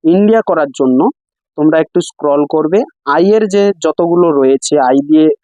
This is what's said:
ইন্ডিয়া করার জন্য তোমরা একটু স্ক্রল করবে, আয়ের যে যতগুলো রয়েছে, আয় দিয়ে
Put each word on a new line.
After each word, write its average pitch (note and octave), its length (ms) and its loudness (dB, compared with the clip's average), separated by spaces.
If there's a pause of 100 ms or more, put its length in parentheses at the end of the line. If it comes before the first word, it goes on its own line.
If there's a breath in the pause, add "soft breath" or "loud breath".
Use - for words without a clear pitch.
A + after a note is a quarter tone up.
(140)
ইন্ডিয়া G#3+ 260 2 (100)
করার D3 300 -2
জন্য C3 200 2 (580)
তোমরা D#3 260 2
একটু F3 240 -4
স্ক্রল D3 340 -2 (120)
করবে, D#3 240 -2 (360)
আয়ের G3+ 280 2 (120)
যে G3+ 100 0 (200)
যতগুলো E3+ 420 0 (140)
রয়েছে, C3+ 340 0 (140)
আয় C3+ 200 2
দিয়ে D#3 180 4 (180)